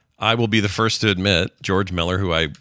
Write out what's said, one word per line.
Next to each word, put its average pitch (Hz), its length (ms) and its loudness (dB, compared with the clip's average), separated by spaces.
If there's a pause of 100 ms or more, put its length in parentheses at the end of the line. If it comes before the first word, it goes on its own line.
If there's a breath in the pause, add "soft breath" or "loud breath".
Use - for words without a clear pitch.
(180 soft breath)
I 113 160 0
will 117 120 2
be 110 140 2
the 101 80 0
first 113 320 0
to 110 100 2
admit 92 420 0 (100)
George 95 280 0
Miller, 90 280 -2
who 95 160 -2
I 80 140 0 (120)